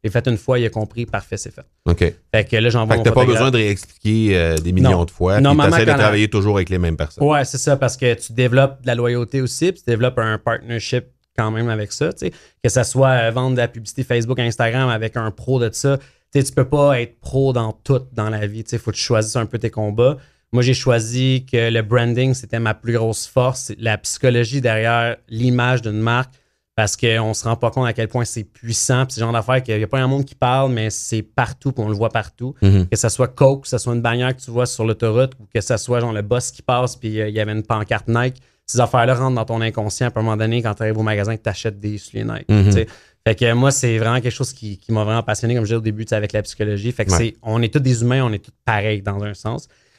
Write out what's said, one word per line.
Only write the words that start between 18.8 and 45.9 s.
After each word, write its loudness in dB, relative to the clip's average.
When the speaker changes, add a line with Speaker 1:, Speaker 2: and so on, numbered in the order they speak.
Speaker 1:
que -6
tu -6
choisisses 0
un -2
peu -8
tes -4
combats. 2
Moi, 4
j'ai 4
choisi 0
que 2
le 0
branding, 0
c'était -6
ma -2
plus -6
grosse -2
force. -2
La -2
psychologie 0
derrière 0
l'image 0
d'une -4
marque, 0
parce 0
qu'on 0
se -8
rend 0
pas 0
compte -2
à -2
quel -4
point -2
c'est -8
puissant. -2
Puis -8
c'est -8
le 0
genre -2
d'affaire 0
qu'il -2
y 0
a -4
pas -2
un 0
monde 0
qui -14
parle, 2
mais -2
c'est -6
partout, -4
puis -4
on -2
le 0
voit 0
partout. -6
Speaker 2:
Mhm. 6
Speaker 1:
Que 0
ça 0
soit 0
Coke, 2
que -16
ça -2
soit -4
une 0
bannière -2
que -12
tu -18
vois 0
sur -4
l'autoroute, 0
ou -20
que -2
ça -2
soit -2
genre -4
le -4
boss -2
qui -20
passe, -2
puis, -6
euh, -2
il -8
y -2
avait -2
une -4
pancarte -4
Nike. 0
Ces 0
affaires-là 4
rentrent 0
dans -2
ton -4
inconscient, -2
puis -6
à -2
un 0
moment 0
donné, 0
quand -2
t'arrives -2
au -2
magasin, -2
que -12
t'achètes -6
des -8
souliers -10
Nike, -8
Speaker 2:
Mhm. 6
Speaker 1:
tu 6
sais. 4
Fait 2
que 2
moi, 4
c'est 0
vraiment 0
quelque -4
chose -6
qui, -12
qui -12
m'a 0
vraiment 0
passionné, -2
comme 0
je -4
disais 0
au -2
début, -4